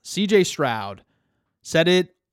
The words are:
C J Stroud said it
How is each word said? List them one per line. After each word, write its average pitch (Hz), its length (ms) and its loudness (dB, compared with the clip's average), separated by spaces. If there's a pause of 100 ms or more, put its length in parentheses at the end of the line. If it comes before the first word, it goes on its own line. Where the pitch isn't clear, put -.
C 202 240 -4
J 196 180 4
Stroud 110 580 -4 (600)
said 165 260 0
it 180 260 0 (180)